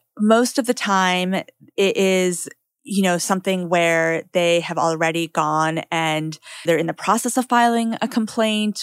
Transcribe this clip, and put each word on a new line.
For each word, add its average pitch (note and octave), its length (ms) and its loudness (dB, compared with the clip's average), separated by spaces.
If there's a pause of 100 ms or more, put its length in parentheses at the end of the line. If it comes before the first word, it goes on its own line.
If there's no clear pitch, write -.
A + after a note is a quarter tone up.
(180)
most A3+ 400 2
of A#3 80 0
the B3 80 0
time F#3 600 0
it - 600 -2
is F#3 520 0 (420)
you G3 120 2
know, F3+ 160 2
something F#3 500 -2
where E3 640 0
they E3+ 280 2
have E3 180 -2
already E3 500 0
gone D#3 600 0
and D#3 480 -2 (260)
they're E3 140 2
in E3 80 -2
the D#3+ 80 -4
process A3+ 420 -2
of B3+ 100 0
filing A#3 540 0
a - 80 -2
complaint G#3+ 760 -2